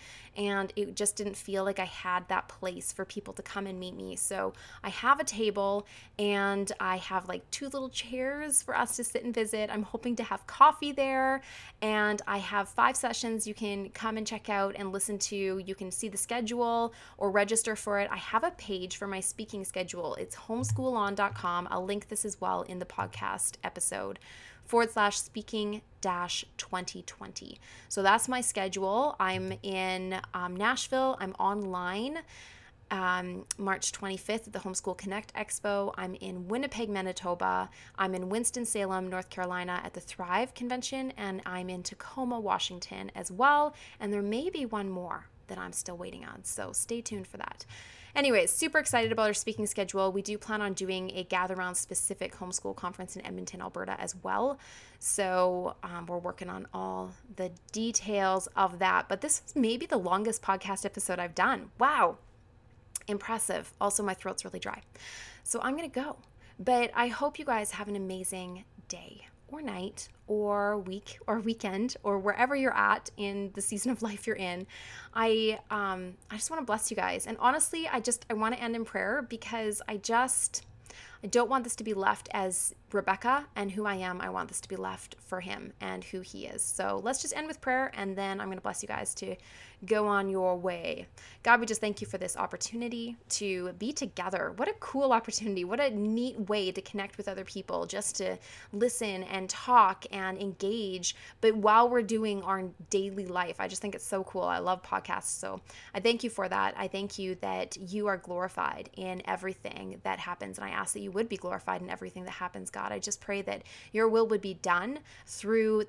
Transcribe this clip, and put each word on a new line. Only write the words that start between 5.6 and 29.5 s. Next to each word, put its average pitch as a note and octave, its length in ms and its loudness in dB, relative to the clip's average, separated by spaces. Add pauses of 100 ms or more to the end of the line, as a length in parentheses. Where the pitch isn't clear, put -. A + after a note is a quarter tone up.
and G3 600 4
I F#3 160 2
have, F#3 320 -2
like, F3+ 240 -6
two - 140 -6
little C4+ 240 -4
chairs C4 720 0
for - 160 -2
us A#3+ 200 2
to A#3+ 80 -2
sit - 180 -2
and A#3+ 100 -2
visit. A3 380 0
I'm G#3 140 -2
hoping A#3 320 -2
to A3+ 80 -2
have - 240 -2
coffee D4 420 4
there, C4+ 520 0 (380)
and G#3 460 2
I G3+ 120 -2
have G3 320 0
five B3 260 4
sessions A3+ 500 0
you G#3+ 80 -6
can G3+ 360 -4
come A3 260 -2
and A3 100 -2
check A3 220 -6
out G3 280 2
and G3 140 -4
listen G3 280 -2
to. G3 400 0
You F#3+ 180 -6
can F#3 160 -8
see A3+ 160 -4
the G3 100 -4
schedule A#3 720 0 (260)
or G3+ 120 2
register G#3+ 460 4
for G3+ 240 0
it. G3+ 100 0
I - 60 0
have A3 260 2
a F4 100 2
page F#3 440 -6
for G3+ 100 -4
my F#3+ 140 -2
speaking G#3 420 -4
schedule. F3+ 520 -2
It's - 200 -8
homeschoolon A#3 840 0
dot G3+ 180 2
com. F3 360 -2
I'll F3+ 140 0
link G3+ 240 -2
this - 160 -2
as G3+ 160 -6
well F#3 220 0
in F3+ 160 -8
the F3+ 80 -4
podcast - 760 -4
episode, - 560 -4 (460)
forward A#3 260 4
slash G#3 300 4
speaking G#3+ 640 -4 (180)
dash F3+ 460 -2 (100)
twenty F3+ 460 -6
twenty. - 580 -14 (300)
So G3 120 0
that's G3+ 240 8
my B3+ 140 0
schedule. G3+ 800 2
I'm F#3 320 2 (100)